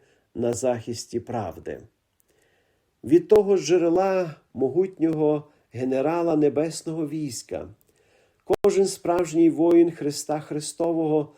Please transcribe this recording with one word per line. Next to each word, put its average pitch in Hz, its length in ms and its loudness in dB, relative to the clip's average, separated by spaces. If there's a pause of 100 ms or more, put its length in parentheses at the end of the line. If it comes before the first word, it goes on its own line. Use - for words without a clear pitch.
(360)
на 117 180 -2
захисті 120 680 -4
правди. 87 600 -10 (1200)
Від 160 240 4
того 202 300 4
джерела 175 800 0 (180)
могутнього 151 960 0 (240)
генерала 143 640 -2
небесного 156 720 -2
війська 139 600 -10 (760)
кожен 190 440 2
справжній 170 640 0
воїн 170 420 4
Христа 147 480 -6
Христового 156 1000 -2